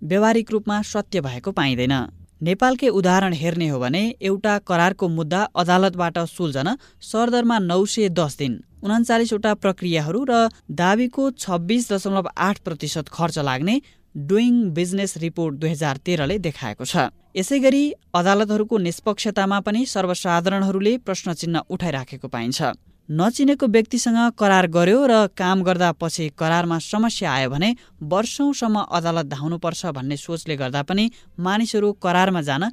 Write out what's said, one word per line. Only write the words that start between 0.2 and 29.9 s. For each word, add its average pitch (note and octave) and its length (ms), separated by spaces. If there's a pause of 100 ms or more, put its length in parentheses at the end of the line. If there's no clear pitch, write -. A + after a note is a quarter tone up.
रूपमा G#3+ 320
सत्य G3+ 380
भएको B2 300
पाइँदैन। C3 440 (400)
नेपालकै B3+ 540
उदाहरण F#3 440
हेर्ने E3 360
हो C3+ 100
भने C3+ 240 (180)
एउटा G3+ 400
करारको F3+ 460
मुद्दा E3 340 (140)
अदालतबाट F3+ 640 (100)
सुल्झन D3 420 (320)
सरदरमा A#3 600
नौ F#3 240
सय G#3 260
दस D#3+ 260
दिन, C3 160 (300)
उन्चालिसवटा A3+ 720
प्रक्रियाहरू F3 680
र A#3 260 (200)
दावीको G#3 540 (100)
छब्बिस G3+ 580
दशमलव G3 380
आठ G3 300
प्रतिशत D#3 500
खर्च E3 300
लाग्ने D3 420 (340)
डुइङ G#3 560
बिजनेस F3+ 460
रिपोर्ट D#3+ 380
दुई D#3 140
हजार D3 280
तेह्रले F3 420
देखाएको D#3 460
छ। D#3+ 240 (220)
यसै C4+ 280
गरी C4+ 240 (280)
अदालतहरूको G#3 680
निष्पक्षतामा G3 840
पनि G#3+ 260
सर्वसाधारणहरूले F#3+ 1120
प्रश्न F3+ 340
चिन्ह E3 340
उठाइराखेको C3+ 600
पाइन्छ। A#2+ 340 (480)
नचिनेको B3+ 580
व्यक्तिसँग A3+ 500 (160)
करार F#3+ 340
गर्यो F3 380
र B3 80 (220)
काम F#3+ 260
गर्दा F3 320
पछि D#3+ 400
करारमा E3 460
समस्या G#3+ 540
आयो C3 160
भने D3+ 200 (320)
वर्षौंसम्म A3+ 760 (120)
अदालत E3 380
धाउनुपर्छ D#3+ 640